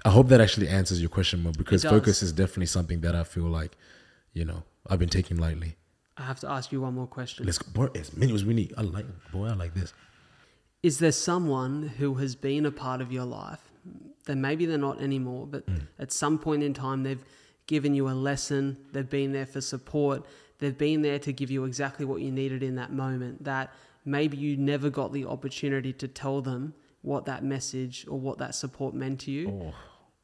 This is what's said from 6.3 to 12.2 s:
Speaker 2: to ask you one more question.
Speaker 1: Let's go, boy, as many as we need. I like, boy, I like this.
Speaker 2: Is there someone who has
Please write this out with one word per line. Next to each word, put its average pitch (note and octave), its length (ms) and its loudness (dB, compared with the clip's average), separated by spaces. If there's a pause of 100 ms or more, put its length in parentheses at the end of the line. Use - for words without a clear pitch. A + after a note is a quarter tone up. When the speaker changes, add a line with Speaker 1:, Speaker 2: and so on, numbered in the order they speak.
Speaker 2:
to C3+ 100 -8
ask C3 220 -6
you C3+ 100 -2
one B2+ 120 -4
more B2+ 120 -4
question. B2 400 -8
Speaker 1:
Let's E2+ 120 0
go, - 140 -12
boy, B2+ 260 0
as - 180 -10
many A#2+ 180 4
as G2+ 100 2
we A2+ 80 2
need. A2+ 240 0
I A2 60 -4
like, G2+ 240 -4 (260)
boy, G2 160 -2
I A2+ 60 -2
like E2+ 200 -4
this. F2+ 200 -4 (880)
Speaker 2:
Is D#3 160 2
there D#3+ 140 6
someone D3 760 0 (100)
who C#3 180 0
has C3 180 -2